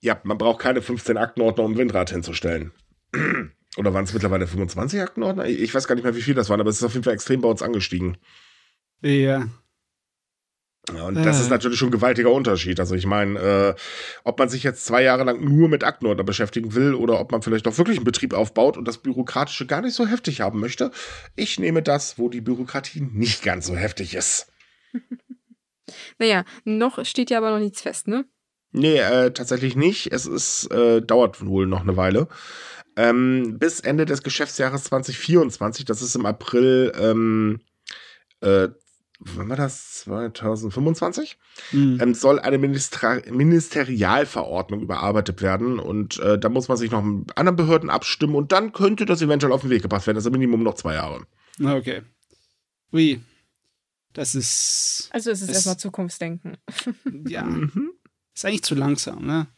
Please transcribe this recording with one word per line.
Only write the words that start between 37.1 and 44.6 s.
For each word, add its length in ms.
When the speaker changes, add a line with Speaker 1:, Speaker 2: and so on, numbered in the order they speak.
Speaker 1:
äh, 280
wann 280
war 80
das? 380
Zweitausendfünfundzwanzig? 1300
Speaker 2:
Mhm. 280
Speaker 1:
Ähm, 140
soll 260
eine 180
Ministra-, 720
Ministerialverordnung 1500